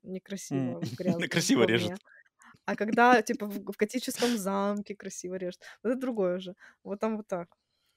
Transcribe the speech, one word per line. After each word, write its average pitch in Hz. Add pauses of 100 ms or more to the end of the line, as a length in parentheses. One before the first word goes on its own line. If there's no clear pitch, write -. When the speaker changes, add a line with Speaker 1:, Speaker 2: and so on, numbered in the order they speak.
Speaker 1:
некрасиво 185
Speaker 2:
М. 139
<laughs> 175
Speaker 1:
в 110
грязном 175
Speaker 2:
Красиво 180
режут. 110
Speaker 1:
говне, - (680)
а 196
когда, 226
типа, 214
в, 202 (140)
в -
готическом 240
замке 196
красиво 185
режут. 180 (220)
Вот 214
это 262
другое 208
уже. 185 (280)
Вот 190
там 220
вот 214
так. 175 (420)